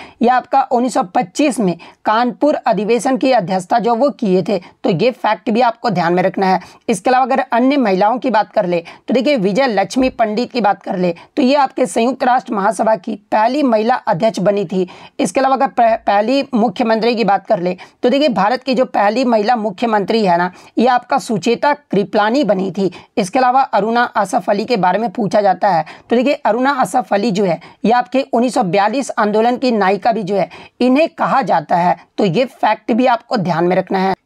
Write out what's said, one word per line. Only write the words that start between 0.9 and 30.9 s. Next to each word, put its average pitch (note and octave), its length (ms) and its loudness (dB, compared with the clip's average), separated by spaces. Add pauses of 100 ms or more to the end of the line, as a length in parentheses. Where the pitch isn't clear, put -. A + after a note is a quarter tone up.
सौ C4 80 0 (120)
पच्चीस B3+ 460 -2
में F3+ 160 0 (280)
कानपुर B3 520 0
अधिवेशन A#3 600 0
की C4 160 0
अध्यक्षता F#3+ 460 -2
जो A#3 160 0
वो C4 160 0
किए F#3 320 0
थे, F#3+ 160 -2
तो - 340 -6
ये F#3+ 200 2
फैक्ट A3 380 -4
भी A3 100 0
आपको A#3+ 300 0
ध्यान E3+ 240 0
में F3+ 80 2
रखना F#3+ 240 -2
है। F#3 140 2 (280)
इसके A#3+ 220 -2
अलावा B3+ 140 4
अगर B3+ 180 0
अन्य B3+ 340 0
महिलाओं G#3 420 2
की C4+ 120 -4
बात G#3 220 0
कर G#3 140 0
ले F3 160 -2 (260)
तो G#3+ 60 0
देखिए C4+ 220 2
विजय G#3 320 0
लक्ष्मी G#3+ 420 0
पंडित A3+ 420 -2
की A#3+ 80 -4
बात G3 220 0
कर F#3+ 160 -6
ले F3+ 160 0 (220)
तो D4 60 0
ये B3+ 140 4
आपके C4+ 300 0
संयुक्त A#3+ 380 -2
राष्ट्र B3 300 0
महासभा A3 420 0
की A3 180 -10 (180)
पहली A#3+ 300 0
महिला A3+ 340 0
अध्यक्ष G#3+ 440 -2
बनी G3+ 240 0
थी। F3+ 240 -2 (320)
इसके C4 200 -2
अलावा C4 160 2
अगर A3 120 0
पह-, - 280 2
पहली A3 480 0 (100)
मुख्यमंत्री A3+ 600 0
की A3 100 -2
बात G3 220 0
कर G#3 140 0
ले F3+ 160 -2 (260)
तो B3 60 2
देखिए C#4 220 2
भारत G#3 320 0
की C4 120 -2
जो B3+ 100 2
पहली A3 420 0
महिला A3+ 320 2
मुख्यमंत्री G#3+ 640 -2
है E3+ 140 2
ना F3+ 120 -2 (280)
ये A#3 100 4
आपका B3 320 0
सुचेता A#3 460 -2
कृपलानी G#3+ 800 0
बनी F#3+ 260 0
थी। F#3+ 200 -2 (280)
इसके G#3+ 200 -2
अलावा B3+ 240 2
अरुणा A3+ 400 0 (140)
असफ F#3+ 340 -2
अली G#3 140 -2
के F#3 120 -2
बारे F3+ 220 0
में A3+ 120 -2
पूछा G#3 300 -2
जाता G3 280 0
है, E3 160 0 (260)
तो A#3 60 2
देखिए B3+ 200 2
अरुणा B3 360 0
असफ B3+ 420 -2
अली G3+ 160 0
जो G3 140 0
है E3 140 -2 (260)
ये G#3 80 2
आपके B3 320 0
उन्नीस B3 300 -2
सौ C#4 100 0
बयालीस G3+ 540 0
आंदोलन A3 380 0
की B3+ 160 -2
नायिका G3+ 400 0
भी A3 100 -4
जो G3 140 -4
है F3 120 -2 (320)
इन्हें B3+ 280 2